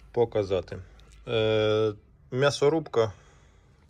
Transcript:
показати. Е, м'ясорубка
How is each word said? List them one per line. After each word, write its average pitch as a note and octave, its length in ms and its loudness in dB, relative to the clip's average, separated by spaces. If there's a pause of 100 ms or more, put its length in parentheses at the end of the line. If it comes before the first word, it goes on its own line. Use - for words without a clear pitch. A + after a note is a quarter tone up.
(120)
показати. G2 680 -2 (500)
Е, A2 640 0 (380)
м'ясорубка C#3 840 0 (760)